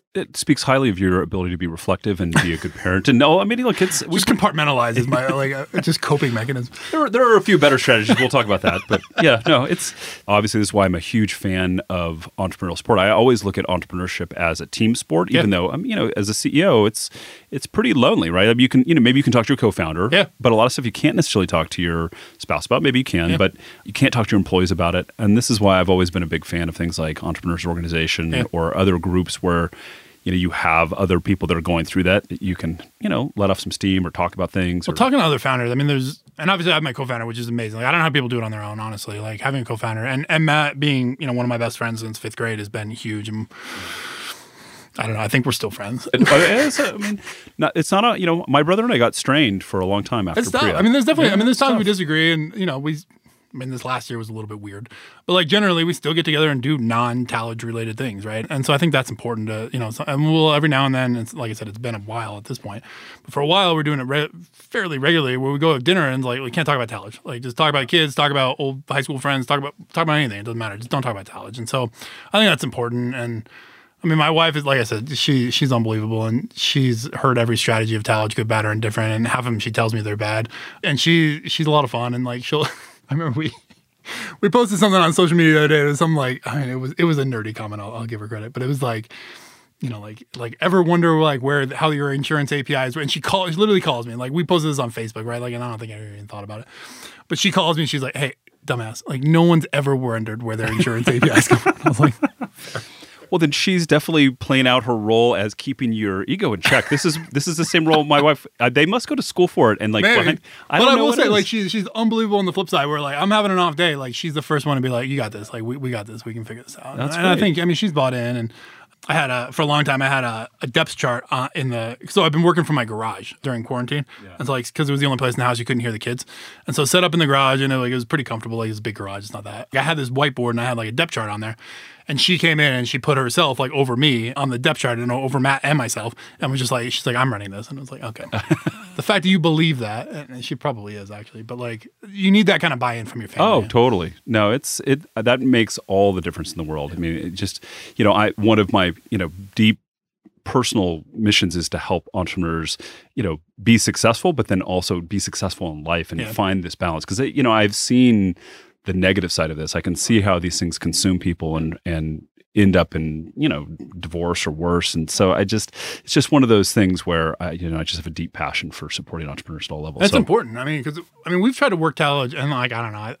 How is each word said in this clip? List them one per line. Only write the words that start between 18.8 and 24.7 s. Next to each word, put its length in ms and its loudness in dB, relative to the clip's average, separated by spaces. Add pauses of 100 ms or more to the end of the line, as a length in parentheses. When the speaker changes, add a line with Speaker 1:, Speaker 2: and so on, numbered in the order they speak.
Speaker 1:
you 80 4
know, 80 6
maybe 180 6
you 40 4
can 80 2
talk 140 4
to 60 0
your 60 0
co-founder, 540 0
Speaker 2:
Yeah. 140 4 (160)
Speaker 1:
but 100 6
a 40 6
lot 100 6
of 80 2
stuff 120 -6
you 60 -4
can't 240 0
necessarily 320 2
talk 220 0
to 120 -6
your 300 -2 (260)
spouse 280 -4
about. 160 0
Maybe 180 2
you 60 -2
can, 260 0
Speaker 2:
Yeah. 60 2
Speaker 1:
but 160 2 (320)
you 80 -14
can't 180 2
talk 160 0
to 80 -2
your 40 6
employees 320 2